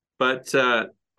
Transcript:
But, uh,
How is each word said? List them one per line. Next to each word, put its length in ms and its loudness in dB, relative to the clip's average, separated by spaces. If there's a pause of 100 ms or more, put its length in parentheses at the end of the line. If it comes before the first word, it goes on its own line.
(180)
But, 360 -2
uh, 340 2 (300)